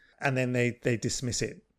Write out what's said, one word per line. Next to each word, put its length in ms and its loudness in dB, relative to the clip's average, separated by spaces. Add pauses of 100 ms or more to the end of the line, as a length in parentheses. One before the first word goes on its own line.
(200)
and 160 0
then 160 0
they, 300 2
they 140 2
dismiss 460 -2
it. 200 -6 (160)